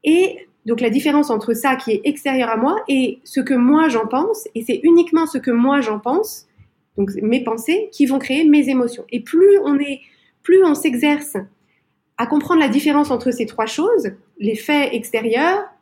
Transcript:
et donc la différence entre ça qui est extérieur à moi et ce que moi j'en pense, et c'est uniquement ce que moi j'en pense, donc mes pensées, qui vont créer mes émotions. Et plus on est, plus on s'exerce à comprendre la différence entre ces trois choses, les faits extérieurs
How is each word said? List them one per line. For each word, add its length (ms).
et 420
donc 140
la 100
différence 400
entre 240
ça 220
qui 160
est 120
extérieur 460
à 60
moi 200
et 380
ce 160
que 140
moi 340
j'en 180
pense, 480
et 80
c'est 200
uniquement 440
ce 120
que 120
moi 300
j'en 180
pense, 480
donc 120
mes 200
pensées, 500
qui 120
vont 140
créer 280
mes 220
émotions. 420
Et 100
plus 440
on 140
est, 220
plus 220
on 100
s'exerce 640
à 80
comprendre 340
la 80
différence 420
entre 200
ces 160
trois 180
choses, 460
les 180
faits 360
extérieurs 720